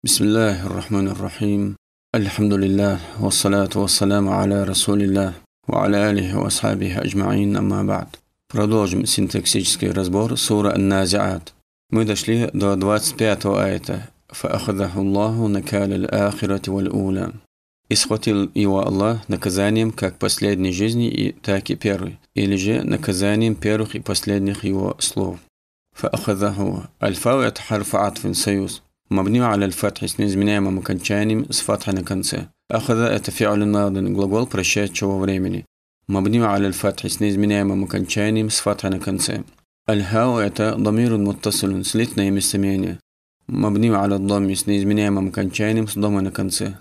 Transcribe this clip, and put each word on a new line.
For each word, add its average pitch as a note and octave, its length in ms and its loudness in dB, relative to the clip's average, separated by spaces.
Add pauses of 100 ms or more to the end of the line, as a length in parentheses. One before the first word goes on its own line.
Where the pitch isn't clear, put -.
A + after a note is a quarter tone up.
بسم - 180 2
الله G#2 420 2
الرحمن F#2+ 420 -2
الرحيم. G2+ 680 -2 (380)
الحمد G#2 380 2
لله، G2 460 2 (220)
والصلاة G2 540 2
والسلام G2+ 540 2
على G2 360 0
رسول G2+ 380 0
الله، G2 300 2 (360)
وعلى G2+ 420 2
آله G2 280 0
وأصحابه G2 600 -2
أجمعين، G2+ 580 0
أما G2+ 280 0
بعد. G2+ 220 -2 (420)
Продолжим G#2 580 0
синтаксический G2 840 0
разбор F#2+ 440 0
суры G#2 360 2
Ан-Назиат. G2 800 0 (400)
Мы A2 120 2
дошли A2 480 0
до G2+ 220 2
двадцать G#2 420 0
пятого G2+ 460 0
аята. G2 480 -4 (180)
فأخذه G2+ 680 -4
الله G#2 520 0
نكال G2 440 -2
الآخرة G2 760 -2
والأولى. F#2+ 640 -2 (560)
И G#2+ 60 0
схватил G#2+ 600 0
его G2 280 2
Аллах G#2+ 440 0
наказанием G#2 640 0
как F#2 260 -2
последней G2 540 0
жизни, A2+ 360 0
и, - 220 0
так - 400 -4
и - 60 0
первой, F#2+ 420 -2 (160)
или G2 220 2
же G2+ 260 0
наказанием G#2 720 0
первых G#2+ 400 -2
и G#2 60 -6
последних G2+ 640 -2
его F#2+ 340 -2
слов. F#2 400 -4 (560)
فأخذه. G2+ 920 -2 (120)
الفاء — A#2 420 0
это A#2 180 -2
حرف G#2 340 -4
عطف، G2 420 -2
союз. G2 460 -2 (280)
مبني G2+ 300 2
على G#2 260 2
الفتح، G2 380 -2
с - 120 -6
неизменяемым G2+ 640 0
окончанием, G#2 720 -2
с - 80 -2
фатхой G#2 320 -2
на F#2+ 100 -2
конце. - 460 -4 (220)
أخذ — A2+ 280 0 (180)
это - 140 -4
فعل G#2 360 2
ماض, G2+ 320 2
глагол G2 480 0
прошедшего G2 720 -2
времени. F#2+ 480 -2 (420)
مبني G2+ 380 2
على G2+ 220 2
الفتح، F#2+ 360 -2
с - 160 -4
неизменяемым G2+ 640 2
окончанием, G#2+ 640 0
с - 120 -2
фатхой G2+ 280 -2
на F#2+ 100 -2
конце. - 460 -4 (420)
الهاء — A2+ 520 2 (100)
это G#2+ 280 -2
ضمير G#2+ 420 2
متصل، G2 680 0
слитное A2 460 0
местоимение. G2 720 0 (480)
مبني G#2 420 2
على G2+ 260 2
الضم، G2 380 2
с - 120 -4
неизменяемым G2+ 640 2
окончанием, G#2+ 600 0
с G2+ 60 -8
домой G2+ 280 2
на F#2+ 80 -2
конце. G2 500 -4